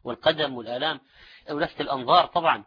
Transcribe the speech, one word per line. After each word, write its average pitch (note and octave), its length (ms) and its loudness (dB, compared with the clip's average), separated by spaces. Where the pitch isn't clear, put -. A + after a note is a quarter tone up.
والقدم C#3+ 500 -2
والآلام B2 460 -6
ولفت D3+ 300 -4
الأنظار C#3 460 4
طبعا. D3 400 0